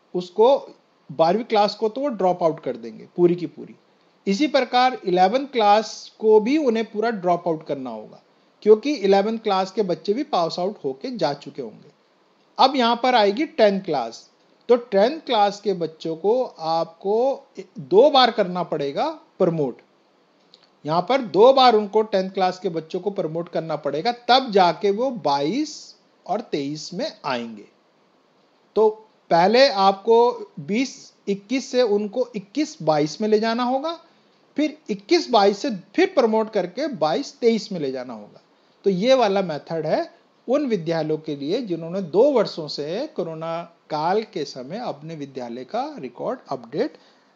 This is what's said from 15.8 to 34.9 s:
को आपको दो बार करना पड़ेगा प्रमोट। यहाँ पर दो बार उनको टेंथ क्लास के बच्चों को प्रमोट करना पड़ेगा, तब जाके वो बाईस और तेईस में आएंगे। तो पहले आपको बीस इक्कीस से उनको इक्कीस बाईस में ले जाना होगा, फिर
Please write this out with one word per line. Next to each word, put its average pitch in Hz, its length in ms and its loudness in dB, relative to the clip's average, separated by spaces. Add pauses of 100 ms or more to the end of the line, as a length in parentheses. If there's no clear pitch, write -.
को 226 280 0
आपको 196 1000 -4 (320)
दो 190 320 6
बार 254 200 6
करना 180 320 -2
पड़ेगा 165 480 -4 (280)
प्रमोट। 160 400 0 (1080)
यहाँ 165 220 0
पर 269 120 2
दो 220 320 6
बार 254 220 6
उनको 214 280 2
टेंथ 190 280 -2
क्लास 185 280 -2
के 202 100 -6
बच्चों 160 320 -6
को 196 100 -4
प्रमोट 170 380 -6
करना 160 280 -6
पड़ेगा, 151 360 -4
तब 247 380 2
जाके 185 400 4
वो 240 200 -2
बाईस 170 840 -4 (320)
और 202 140 -4
तेईस 151 540 -8
में 262 300 -8
आएंगे। 117 400 -6 (1120)
तो 214 240 2 (300)
पहले 208 380 4
आपको 220 840 2 (100)
बीस 208 520 -6 (160)
इक्कीस 202 420 -4
से 247 120 2
उनको 214 540 -2
इक्कीस - 460 -8
बाईस 151 380 0
में 214 80 -2
ले 214 120 4
जाना 226 220 -2
होगा, 277 380 -4 (560)
फिर 302 220 -2 (120)